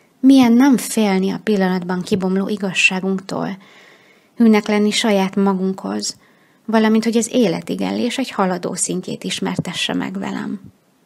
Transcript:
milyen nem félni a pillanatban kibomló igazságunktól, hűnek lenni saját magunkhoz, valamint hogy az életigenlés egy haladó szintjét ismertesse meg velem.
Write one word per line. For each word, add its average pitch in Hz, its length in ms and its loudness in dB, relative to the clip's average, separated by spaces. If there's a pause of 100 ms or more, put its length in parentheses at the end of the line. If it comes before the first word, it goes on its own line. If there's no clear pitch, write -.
(200)
milyen 262 340 6
nem 254 240 6
félni 190 540 0
a 175 120 -8
pillanatban 185 580 0
kibomló 190 460 -2
igazságunktól, 185 1120 -2 (800)
hűnek 214 320 4
lenni 208 240 2
saját 196 440 0
magunkhoz, 196 800 -2 (480)
valamint 220 380 2
hogy 226 140 -2
az 233 140 0
életigenlés 190 880 -2
egy 254 120 -4
haladó 180 440 -2
szintjét - 500 -6
ismertesse 180 680 -6
meg 190 260 -6
velem. - 420 -8 (440)